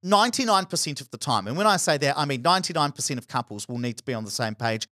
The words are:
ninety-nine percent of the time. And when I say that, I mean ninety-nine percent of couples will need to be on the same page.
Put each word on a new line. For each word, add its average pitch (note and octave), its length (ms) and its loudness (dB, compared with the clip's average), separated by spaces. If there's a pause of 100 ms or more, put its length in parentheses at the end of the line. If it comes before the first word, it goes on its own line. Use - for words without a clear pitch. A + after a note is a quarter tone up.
ninety-nine G#3 640 4
percent D#3 340 -4
of C#3 100 -16
the - 80 -12
time. G#2+ 280 0
And B2+ 100 -4
when G3+ 100 2
I G3+ 100 6
say D#3+ 220 2
that, C#3 200 2
I D3+ 60 2
mean C3+ 180 -2
ninety-nine E3 500 2
percent - 260 -4
of - 100 -14
couples A2+ 400 -6
will B2 100 -6
need A#2+ 200 -4
to - 60 -20
be C3 100 -4
on A2 100 -6
the G2+ 60 -10
same A2 240 -4
page. A2+ 380 -2